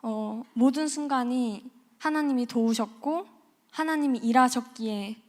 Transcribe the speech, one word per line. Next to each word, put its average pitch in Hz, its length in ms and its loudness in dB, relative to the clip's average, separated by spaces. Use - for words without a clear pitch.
어, 220 400 -6
모든 269 340 4
순간이 254 800 -2
하나님이 285 480 0
도우셨고 233 880 -2
하나님이 302 460 0
일하셨기에 226 1000 2